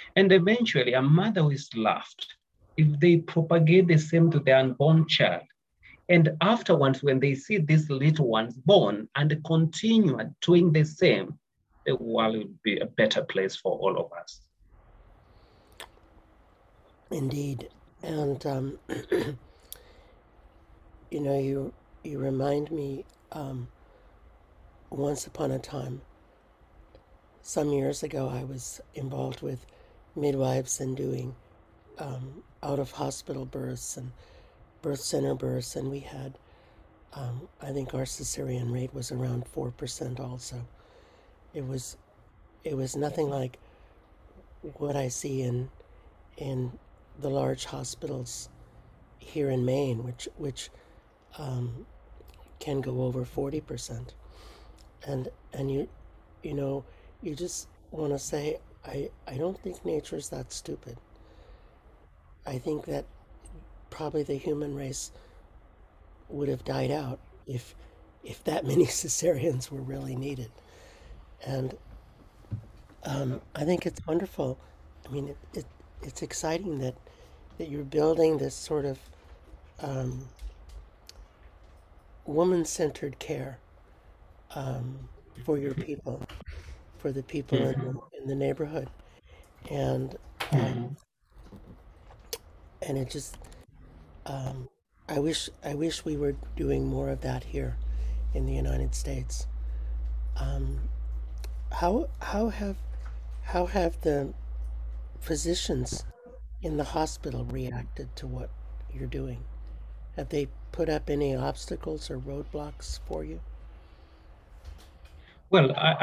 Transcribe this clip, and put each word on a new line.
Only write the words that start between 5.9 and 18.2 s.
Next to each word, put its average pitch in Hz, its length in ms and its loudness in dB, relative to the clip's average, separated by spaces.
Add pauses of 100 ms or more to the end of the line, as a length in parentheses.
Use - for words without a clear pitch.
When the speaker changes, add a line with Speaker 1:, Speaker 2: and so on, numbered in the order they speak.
Speaker 1:
and 170 220 10 (120)
afterwards, 165 600 6
when 135 180 6
they 139 140 4
see 208 240 0
these 156 320 6
little 143 380 4
ones 113 300 2
born 113 580 6
and 151 280 2
continue 165 760 6 (240)
doing 175 300 8
the 151 120 8
same, 147 560 4 (480)
the 139 80 4
world 113 420 2
will 104 120 -4 (140)
be 101 140 2
a - 80 -2
better 107 380 4
place 95 320 0
for - 240 0
all 92 200 2
of 87 140 -2
us. - 280 -14 (2750)
Speaker 2:
Indeed. 139 580 -4 (340)
And, 151 420 -2